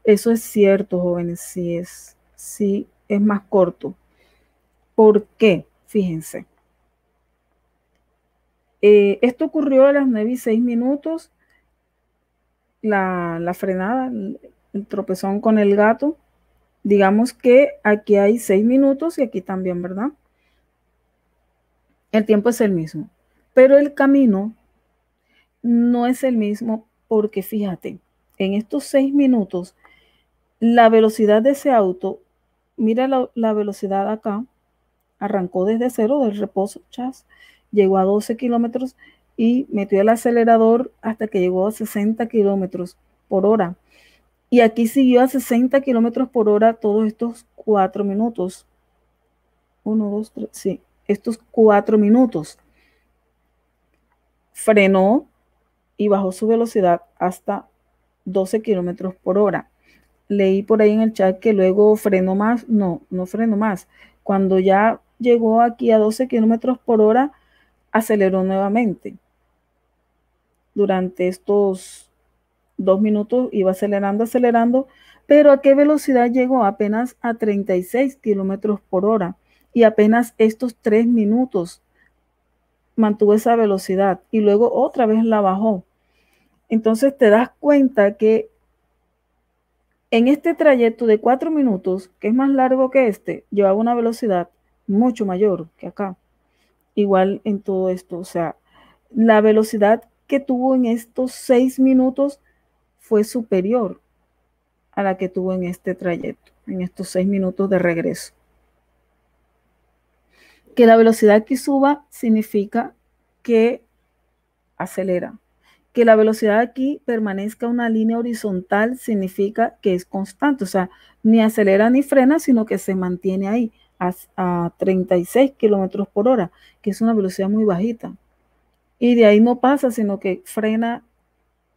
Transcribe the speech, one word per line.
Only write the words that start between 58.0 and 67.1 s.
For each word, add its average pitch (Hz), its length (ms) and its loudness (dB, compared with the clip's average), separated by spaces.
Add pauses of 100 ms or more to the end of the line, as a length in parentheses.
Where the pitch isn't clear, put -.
doce 190 380 -4
kilómetros 180 540 -6
por 185 220 -4
hora. 196 320 -2 (600)
Leí 196 340 0
por 220 180 0
ahí 214 100 4
en 214 100 0
el 220 100 0
chat 190 280 -2
que 226 120 0
luego 202 460 4
frenó 190 380 0
más. 226 340 -2
No, 202 400 -2
no 180 160 -6
frenó 214 320 -4
más. 208 320 -4 (340)
Cuando 190 360 0
ya 196 420 2 (200)
llegó 226 380 2
aquí 233 320 0
a 220 60 6
doce 220 320 0
kilómetros 233 500 0
por 220 220 0
hora, 240 320 2 (580)